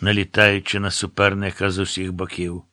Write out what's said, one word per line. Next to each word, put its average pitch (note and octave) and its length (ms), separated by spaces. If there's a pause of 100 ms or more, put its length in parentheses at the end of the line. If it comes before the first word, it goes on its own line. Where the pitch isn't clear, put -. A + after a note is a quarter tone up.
налітаючи G2+ 800
на G2 120
суперника G2 800
з F2+ 80
усіх F#2 340
боків. F2 600